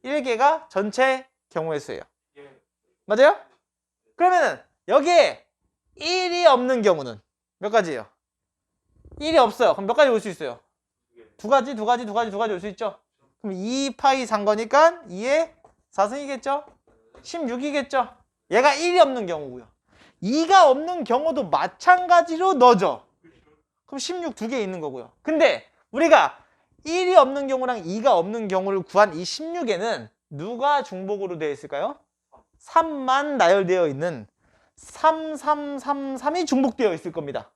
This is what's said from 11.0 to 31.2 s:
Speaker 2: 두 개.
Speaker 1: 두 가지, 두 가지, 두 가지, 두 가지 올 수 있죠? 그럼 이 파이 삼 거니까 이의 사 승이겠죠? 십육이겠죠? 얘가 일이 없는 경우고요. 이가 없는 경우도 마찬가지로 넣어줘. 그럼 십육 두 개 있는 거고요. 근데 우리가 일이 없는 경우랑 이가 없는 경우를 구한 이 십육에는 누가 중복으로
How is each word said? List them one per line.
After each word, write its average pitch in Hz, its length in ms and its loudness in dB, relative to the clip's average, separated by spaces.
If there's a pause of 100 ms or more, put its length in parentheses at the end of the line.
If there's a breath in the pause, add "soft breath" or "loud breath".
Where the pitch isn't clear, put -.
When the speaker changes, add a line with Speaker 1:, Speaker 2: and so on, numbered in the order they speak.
Speaker 2:
두 - 60 -20
개. - 100 -20 (120)
Speaker 1:
두 208 120 -14
가지, 269 260 0
두 214 100 -6
가지, 240 200 0
두 208 80 -12
가지, 226 180 -4
두 202 60 -10
가지 214 160 -2
올 175 60 -6
수 190 100 -12
있죠? 202 300 -10 (420)
그럼 196 140 -8
이 247 420 -4
파이 269 280 2
삼 208 200 -4
거니까 277 600 2
이의 262 460 -4 (360)
사 202 180 0
승이겠죠? 277 560 -8 (580)
십육이겠죠? 269 960 -6 (360)
얘가 262 220 4
일이 349 260 0
없는 262 260 2
경우고요. 139 420 -10 (540 soft breath)
이가 320 480 6
없는 320 340 -2
경우도 254 460 -2
마찬가지로 349 1040 2
넣어줘. 196 520 4 (800)
그럼 277 140 -12
십육 339 360 -8
두 220 120 -8
개 240 140 -4
있는 185 180 -6
거고요. 131 320 -12 (100)
근데 285 480 2 (220)
우리가 240 460 4 (460)
일이 359 320 -2
없는 277 320 6
경우랑 254 380 -4
이가 214 320 0
없는 208 300 -4
경우를 190 360 -2
구한 196 320 2
이 175 100 -8
십육에는 226 840 -6 (200)
누가 240 540 -2
중복으로 190 540 -8